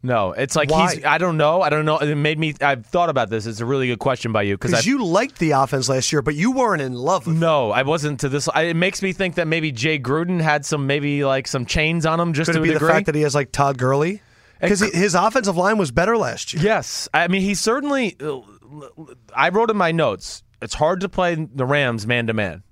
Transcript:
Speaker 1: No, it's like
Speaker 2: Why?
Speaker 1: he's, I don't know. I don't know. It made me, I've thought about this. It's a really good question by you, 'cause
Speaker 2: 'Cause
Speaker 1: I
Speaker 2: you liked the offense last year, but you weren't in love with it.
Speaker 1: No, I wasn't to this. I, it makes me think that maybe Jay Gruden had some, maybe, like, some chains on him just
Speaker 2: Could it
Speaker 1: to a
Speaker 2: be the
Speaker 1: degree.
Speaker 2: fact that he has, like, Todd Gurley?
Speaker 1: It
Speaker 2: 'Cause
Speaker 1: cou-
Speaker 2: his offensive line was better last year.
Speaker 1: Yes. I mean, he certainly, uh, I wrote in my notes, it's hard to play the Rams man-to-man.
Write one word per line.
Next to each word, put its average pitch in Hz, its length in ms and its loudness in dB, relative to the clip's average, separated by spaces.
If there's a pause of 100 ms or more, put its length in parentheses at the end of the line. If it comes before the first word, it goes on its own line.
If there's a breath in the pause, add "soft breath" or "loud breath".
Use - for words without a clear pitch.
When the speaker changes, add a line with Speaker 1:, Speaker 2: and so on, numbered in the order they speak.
Speaker 1:
No, 110 300 0
it's 131 240 -4
like 147 140 0
Speaker 2:
Why? 160 260 2
Speaker 1:
he's, - 80 -12
I 147 140 2
don't 170 180 0
know. 156 260 4
I 170 80 2
don't 151 140 0
know. 156 140 2
It 147 180 0
made 147 240 0
me, 156 220 -2
I've 135 240 0
thought 175 240 0
about 127 200 0
this. 110 160 -4
It's 113 140 -8
a 117 60 -4
really 131 220 0
good 120 120 -4
question 123 320 -2
by 107 120 2
you, 101 140 0
'cause - 140 -2
Speaker 2:
'Cause 120 160 2
Speaker 1:
I - 20 0
Speaker 2:
you 269 140 0
liked 202 360 0
the 160 120 2
offense 135 380 0
last 131 240 0
year, 151 80 2
but 147 140 -2
you 190 160 2
weren't 233 300 0
in 131 120 -4
love 160 340 -2
with 160 80 0
it. 160 40 2
Speaker 1:
No, 151 320 2
I 113 100 2
wasn't 147 400 -2
to 143 80 -2
this. 139 180 -2
I, 143 140 0
it 165 160 0
makes 180 240 0
me 190 100 -2
think 180 240 -4
that 170 100 0
maybe 156 280 -2
Jay 147 260 -2
Gruden 165 400 0
had 151 260 2
some, 143 220 -2
maybe, 143 380 0
like, 135 240 0
some 127 160 -4
chains 160 400 0
on 160 120 0
him 170 140 0
just 156 160 0
Speaker 2:
Could 165 80 2
it 160 40 2
Speaker 1:
to - 20 0
a - 20 0
Speaker 2:
be 165 60 2
the 156 60 2
Speaker 1:
degree. 151 180 2
Speaker 2:
fact 156 140 2
that 151 80 0
he 151 80 2
has, 143 120 0
like, 143 160 0
Todd 139 260 0
Gurley? 139 440 0 (400 soft breath)
Speaker 1:
It 170 80 2
Speaker 2:
'Cause 196 120 2
Speaker 1:
cou- 214 160 0
Speaker 2:
his 180 180 2
offensive 196 420 2
line 196 200 2
was 165 140 0
better 180 260 2
last 135 360 -4
year. 156 100 0
Speaker 1:
Yes. 202 500 -2
I 170 140 4
mean, 190 140 2
he 202 120 0
certainly, 262 680 0
uh, 143 140 -6 (1000)
I 139 140 4
wrote 220 200 2
in 220 60 2
my 175 160 2
notes, 147 520 -2 (180)
it's 113 140 -8
hard 175 260 0
to 190 80 -4
play 175 260 0 (180)
the 135 120 -2
Rams 123 420 0
man-to-man. 110 640 -2